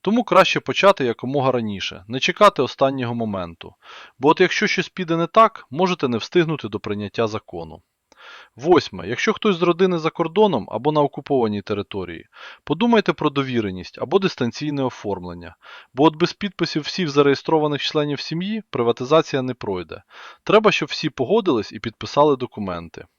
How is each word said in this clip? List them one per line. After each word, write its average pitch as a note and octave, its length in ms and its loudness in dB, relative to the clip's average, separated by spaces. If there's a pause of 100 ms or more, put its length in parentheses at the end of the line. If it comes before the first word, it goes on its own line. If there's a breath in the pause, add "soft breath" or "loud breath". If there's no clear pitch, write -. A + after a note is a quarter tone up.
Тому A3+ 240 0
краще F3 360 4
почати F#3+ 440 2
якомога B2+ 480 0
раніше, G#2+ 560 -4
не B2+ 120 -6
чекати - 420 4
останнього B2+ 520 0
моменту. F#2 600 -8 (440 loud breath)
Бо C3+ 100 4
от E3 120 4
якщо F#3 260 2
щось - 220 -2
піде E3 280 -4
не E3 100 0
так, - 440 4
можете E3+ 380 -2
не A#2+ 80 0
встигнути D#3 520 0
до G2+ 120 -6
прийняття G#2 460 -4
закону. F2 560 -10 (760 loud breath)
Восьме. B2 520 2
Якщо B2 240 -2
хтось G3+ 240 0
з E3 60 0
родини F3 360 2
за D#3 120 -2
кордоном E3 600 0
або B2+ 220 -2
на D3+ 80 2
окупованій B2+ 640 0
території, F#2+ 640 -8 (380 loud breath)
подумайте G3+ 480 2
про D3+ 180 0
довіреність A#2 680 -4
або C3+ 200 0
дистанційне D3 640 -2
оформлення. F2+ 760 -8 (380 loud breath)
Бо C3+ 100 2
от D#3 120 4
без E3 160 0
підписів E3+ 500 -6
всіх E3 280 -4
зареєстрованих D3 720 2
членів D3 380 -4
сім'ї G3 500 -6
приватизація C3 720 0
не B2+ 120 -4
пройде. F2+ 480 -8 (420 loud breath)
Треба, G#3 280 4
щоб D#3 160 -4
всі - 220 -6
погодились D3 640 0
і G#2 60 -14
підписали C#3 580 0
документи. F2 680 -10 (120)